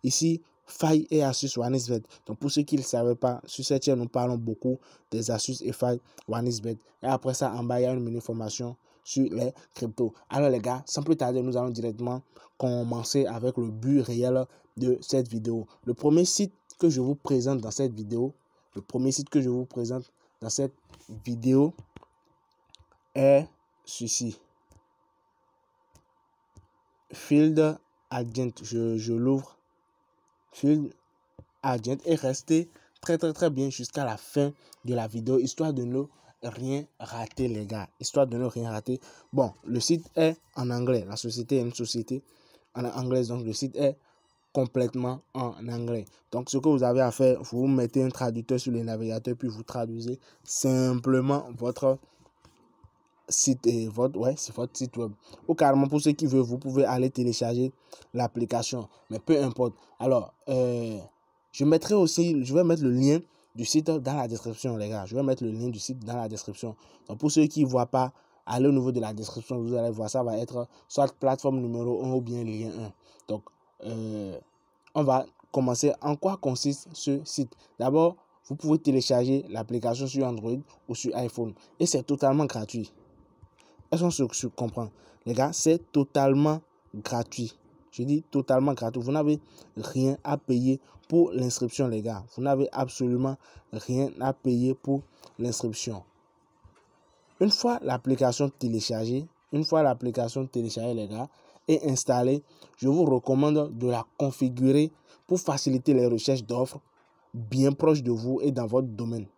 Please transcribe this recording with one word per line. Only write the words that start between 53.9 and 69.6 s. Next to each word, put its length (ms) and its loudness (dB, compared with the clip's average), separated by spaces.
ouais, 180 2
c'est 160 -12
votre 240 -8
site 200 -8
web. 140 -4
Ou 80 2
carrément, 320 4
pour 140 2
ceux 100 4
qui 160 0
veulent, 140 4
vous 180 0
pouvez 260 2
aller 240 2
télécharger 600 0
l'application. 720 -4
Mais 100 -6
peu 220 2
importe. 320 -2
Alors, 340 0
euh, 500 0
je 140 -2
mettrai 300 4
aussi, 480 2
je 100 -4
vais 100 6
mettre 200 2
le 80 4
lien 280 4
du 100 -6
site 240 2
dans 260 -2
la 120 -2
description, 500 -6
les 120 -4
gars. 160 -6
Je 100 -10
vais 80 0
mettre 200 0
le 80 -2
lien 180 -4
du 100 -8
site 260 -10
dans 120 -8
la 100 -4
description. 480 -10
Donc, 100 -10
pour 140 0
ceux 160 6
qui 160 0
voient 220 2
pas, 280 0
allez 220 2
au 40 6
niveau 200 2
de 80 -2
la 140 -4
description, 460 -8
vous 140 -4